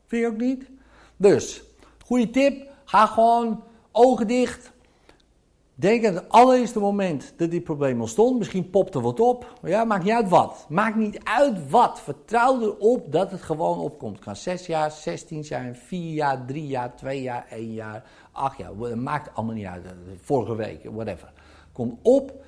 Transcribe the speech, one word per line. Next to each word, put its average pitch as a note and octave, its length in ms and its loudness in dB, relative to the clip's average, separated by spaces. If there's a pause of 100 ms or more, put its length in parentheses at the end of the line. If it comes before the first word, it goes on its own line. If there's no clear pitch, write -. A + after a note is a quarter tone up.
Vind A#3 160 -2
je A#3 60 0
ook A3 80 -6
niet? B3+ 340 -4 (460)
Dus, F3+ 460 4 (420)
goede A#3+ 260 0
tip. C#4 400 0 (140)
Ga G#3+ 220 4
gewoon A3+ 560 2 (300)
ogen A#3+ 340 4
dicht. B3 460 -2 (1040)
Denk G#3+ 320 2
aan G3 80 2
het F3+ 140 -8
allereerste B3 500 6
moment G3 580 -2
dat E3+ 140 0
dit E3+ 140 -2
probleem C#3 360 -2
ontstond. A3+ 380 2
Misschien F#3 320 -4
popt F#3+ 240 2
er C#3 60 0
wat A#2+ 200 -2
op. B3 420 0
Ja, G3 220 0
maakt G3+ 200 -2
niet G#3 80 2
uit A3+ 160 2
wat. D3+ 400 2
Maakt G#3 280 0
niet G#3+ 280 -2
uit G#3 460 0
wat. G#3+ 300 2
Vertrouw A#3 600 0
erop G#3+ 520 0
dat F#3 180 0
het F#3+ 120 -12
gewoon E3+ 360 -4
opkomt. C#3 360 -10
Het - 100 -20
kan G2+ 120 -10
zes F3+ 300 -8
jaar, D#3 240 -2
zestien D3+ 540 -10
zijn, B2+ 320 -10
vier E3+ 380 -10
jaar, C#3 300 -2
drie C#3+ 220 -8
jaar, B2 300 -6
twee C3+ 260 -8
jaar, B2 280 -8
één A2+ 220 -12
jaar, A2 320 -12 (280)
acht - 260 -6
jaar. G#2 400 -8
Maakt C#3+ 360 -6
allemaal A2+ 200 -6
niet G#2+ 120 -8
uit. F2+ 200 -12 (340)
Vorige A#2 340 -2
week, G#2+ 360 -10
whatever. G#2+ 420 -10 (400)
Komt B3 300 -8
op, C4+ 460 2